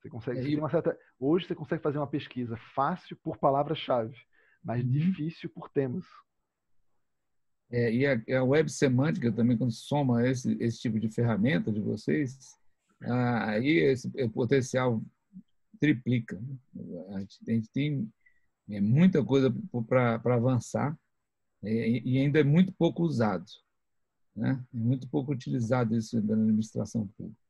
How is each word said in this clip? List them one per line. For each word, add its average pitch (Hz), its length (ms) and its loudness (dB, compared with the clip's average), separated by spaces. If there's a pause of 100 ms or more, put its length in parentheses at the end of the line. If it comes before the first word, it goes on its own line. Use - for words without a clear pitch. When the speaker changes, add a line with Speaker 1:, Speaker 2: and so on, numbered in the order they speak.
Speaker 1:
Você - 100 -18
consegue, 123 280 -8
Speaker 2:
É, 127 40 -6
Speaker 1:
você 131 60 -6
Speaker 2:
e - 40 -2
Speaker 1:
tem 151 80 0
uma 151 100 -4
certa, - 280 -2 (200)
hoje 160 280 0
você 175 80 -6
consegue 160 280 -8
fazer 147 160 -2
uma 147 80 -4
pesquisa 120 500 -6 (180)
fácil 143 480 -4
por 160 140 -8
palavra-chave, 139 800 0 (460)
mas 120 200 -4
Speaker 2:
Uhum. 127 80 -2
Speaker 1:
difícil 160 600 -2
por - 180 -16
temas. 139 360 -4 (1700)
Speaker 2:
É, 120 220 0
e 127 140 2
a, 127 320 0
a 131 60 0
web 143 260 2
semântica 135 600 2
também, 117 260 2
quando 123 140 0
soma 127 540 0
esse, 127 340 0
esse 117 200 -2
tipo 110 200 -2
de 110 100 -2
ferramenta 117 600 0
de 104 80 -2
vocês, 127 760 -4 (460)
ah, 120 480 0
aí 131 280 2
esse, 135 300 2 (140)
o 117 80 -2
potencial 127 720 0 (760)
triplica, 123 600 0
né? 131 180 -10 (560)
A - 60 -6
gente, - 260 -14
a 113 60 -2
gente 113 180 -2
tem, 147 420 -2 (580)
é, 104 100 -4
muita 147 440 6
coisa 131 260 4
p-, 120 360 -4
pra, 120 320 4
pra 123 180 2
avançar, 127 600 0 (680)
é, 113 260 -2
e, 123 160 0
e 131 140 2
ainda 143 200 4
é 151 60 6
muito 180 280 6
pouco 165 300 0
usado, 113 440 0 (880)
né? 127 380 -2
É 127 40 -8
muito 123 320 0
pouco 143 240 -2
utilizado 120 640 0
isso 113 260 -2
na 107 120 0
administração 110 760 0
pública. - 420 -16